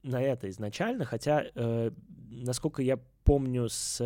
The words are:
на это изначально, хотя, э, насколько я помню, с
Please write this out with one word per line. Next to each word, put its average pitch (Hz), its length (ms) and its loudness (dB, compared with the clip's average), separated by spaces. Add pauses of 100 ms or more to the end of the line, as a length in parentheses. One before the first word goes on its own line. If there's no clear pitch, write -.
на 127 180 -2
это 127 300 0
изначально, 120 560 -4
хотя, 143 480 0
э, 117 380 0 (400)
насколько 123 500 -4
я 127 160 2 (260)
помню, 127 460 4
с - 360 -6